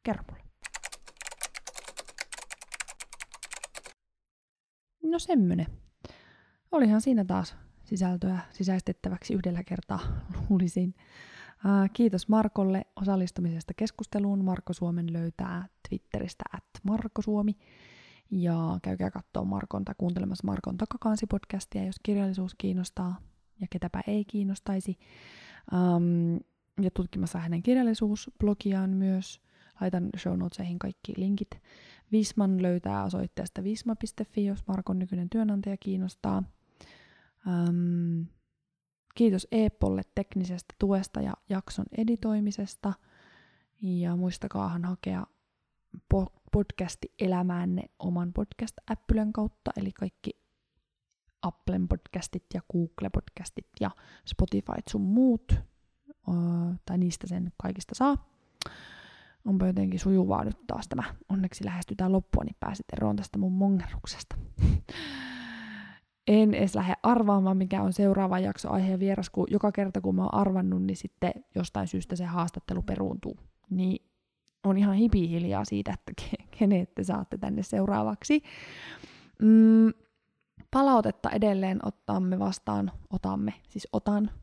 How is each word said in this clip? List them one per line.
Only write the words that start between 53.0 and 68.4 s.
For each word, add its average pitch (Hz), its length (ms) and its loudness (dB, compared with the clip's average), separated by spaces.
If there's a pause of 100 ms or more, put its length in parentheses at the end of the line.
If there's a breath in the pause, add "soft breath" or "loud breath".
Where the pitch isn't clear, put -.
ja 196 100 0 (340 loud breath)
Spotifyt - 680 -2
sun 208 100 -2
muut, 226 540 4 (720)
öö, 180 60 0 (520)
tai 180 120 -2
niistä 180 280 0
sen 180 260 -4 (100)
kaikista 185 320 -8
saa. 277 360 2 (1120 loud breath)
Onpa 190 220 2
jotenkin 185 340 0
sujuvaa 190 440 4
nyt - 220 -6
taas - 220 -6
tämä. 254 140 -4 (260)
Onneksi 190 360 -2
lähestytään 185 480 -2
loppua, - 320 2
niin - 160 -8
pääset - 320 -6
eroon 107 240 0
tästä 202 220 -6
mun 185 140 2
mongeruksesta. - 840 0 (1900 loud breath)
En 214 260 8
edes 196 200 2
lähde 190 280 0
arvaamaan, 202 540 6
mikä 190 260 0
on 190 100 2
seuraava 196 460 4
jakso, 196 320 -4